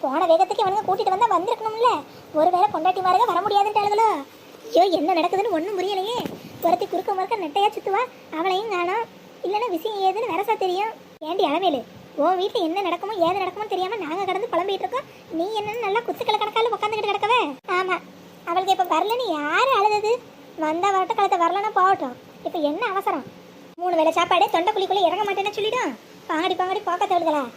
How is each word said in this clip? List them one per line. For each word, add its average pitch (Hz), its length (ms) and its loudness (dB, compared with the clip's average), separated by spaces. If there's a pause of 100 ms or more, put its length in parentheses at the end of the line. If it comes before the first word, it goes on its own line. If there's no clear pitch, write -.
போன 285 180 0 (100)
வேகத்துக்கு 381 320 4
இவனுங்க 403 240 0
கூட்டிட்டு 392 260 0
வந்தா 440 220 2
வந்திருக்கணும்ல. 440 540 0 (500)
ஒருவேளை 359 340 4
பொண்டாட்டி 370 320 0
மாருங்க 381 240 4
வர 349 160 2
முடியாதுன்ட்டாளுகளோ? 415 640 2 (560)
ஐயோ, - 180 4 (160)
என்ன 339 200 2
நடக்குதுன்னு 381 380 0
ஒண்ணும் 370 220 -4
புரியலையே. 392 380 -2 (480)
ஒருத்தி 359 220 2
குறுக்க 370 280 -4
மறுக்க 381 280 -2
நெட்டையா 392 320 0
சுத்துவா, 403 260 -2 (360)
அவளையும் 381 380 -2
காணோம். 359 280 -2 (420)
இல்லைன்னா 415 300 -2
விஷயம் 392 320 -4
ஏதுன்னு 403 260 -2
வரசா 415 200 0 (100)
தெரியும். 381 300 -2 (360)
ஏண்டி 381 200 -4
அலமேலு, 302 320 0 (420)
உன் 359 180 2
வீட்டுல 392 260 -2
என்ன 370 200 -4
நடக்குமோ 370 280 -6 (100)
ஏது 381 160 0
நடக்குமோ 381 320 -6
தெரியாம 381 320 -4
நாங்க 330 240 -4
கடந்து 415 240 -4
புலம்பிட்டு 381 320 -2
இருக்கோம். 480 240 -6 (280)
நீ 330 80 0 (140)
என்னன்னு 427 280 -6
நல்லா 415 200 0
குத்துக்களை 427 320 -2
கணக்கால 440 360 0
உட்காந்துக்கிட்டு 427 360 -2
கிடக்கவே. 415 300 2 (380)
ஆமா, 370 180 -2 (520)
அவளுக்கு 370 260 2
இப்ப 370 200 0
வரலன்னு 440 320 0 (120)
யாரு 359 400 2
அழுதது? 415 340 2 (500)
வந்தா 339 320 0
வரட்டும், 370 240 0
கழுத்தை 392 240 4
வரலன்னா 403 340 0
போகட்டும். 370 400 2 (300)
இப்ப 359 100 -4 (140)
என்ன 349 200 -4
அவசரம்? 370 340 -2 (560)
மூணு 349 180 0
வேளை 320 180 4
சாப்பாடு 349 360 4
தொண்டை 359 200 2
குழிக்குள்ள 403 340 0
இறங்க 370 180 0
மாட்டேன்னு 403 320 -2
சொல்லிடும். 427 340 -2 (380)
பாங்கடி 349 300 0
பாங்கடி 381 260 -2
போக்க 359 200 0
தோழுதலா? 330 360 2 (160)